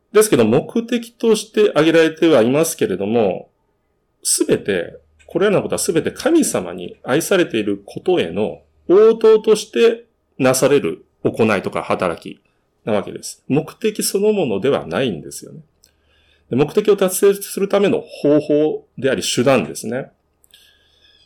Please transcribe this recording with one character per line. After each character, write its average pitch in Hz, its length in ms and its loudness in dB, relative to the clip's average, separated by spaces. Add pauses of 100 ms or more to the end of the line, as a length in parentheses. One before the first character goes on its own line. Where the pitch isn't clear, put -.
(120)
で 208 100 4
す 220 80 2
け 160 80 -2
ど 117 80 4
目 143 400 0
的 233 260 -6
と 226 240 0
し - 140 -6
て 208 220 0
挙 151 140 2
げ 165 60 2
ら 165 120 4
れ 160 80 0
て 165 160 0
は 135 160 4
い 120 80 2
ま 151 140 2
す - 120 -8
け 117 100 -2
れ 92 100 -4
ど 98 100 -6
も、 110 420 -2 (800)
全 - 300 0
て、 - 400 -6 (300)
こ - 100 -6
れ 180 80 2
ら 214 60 2
の 160 100 2
こ 104 80 -6
と - 60 -4
は - 40 -2
全 165 220 -2
て - 80 -4
神 311 340 0
様 90 300 -6
に 90 300 -14
愛 147 180 0
さ 196 160 0
れ 175 80 2
て 120 140 -4
い 107 40 -2
る 101 220 -4
こ - 140 -16
と 180 200 0
へ 90 120 -4
の 101 320 -6 (260)
応 214 240 6
答 220 260 4
と 214 160 2
し - 120 -2
て 233 380 0 (340)
な 127 160 2
さ 135 120 2
れ 139 120 4
る 82 260 -6 (180)
行 117 220 0 (100)
い 92 60 -2
と 98 80 -6
か 82 140 -6
働 92 360 -2
き - 220 -18 (440)
な 113 80 -2
わ 101 100 0
け - 80 -14
で - 100 -12
す。 - 260 -16
目 147 260 -2
的 214 280 -4
そ - 160 -2
の 208 160 2
も 185 140 -2
の 98 120 -2
で 95 100 -2
は 80 180 -2
な 87 160 -2
い 123 80 -2
ん 78 100 -8
で - 100 -16
す - 140 -18
よ - 60 -20
ね。 71 80 -20 (920)
で、 120 60 -4
目 143 180 0
的 208 160 0
を 196 80 4
達 196 360 2
成 - 20 -
す - 240 -12
る 196 100 -2
た 202 100 0
め 202 80 2
の 104 140 -2
方 - 380 0
法 151 480 -2 (100)
で 131 140 -2
あ 123 40 -2
り 95 60 -4
手 - 220 -2
段 127 200 2
で 76 120 -10
す - 100 -12
ね。 123 260 -8 (1160)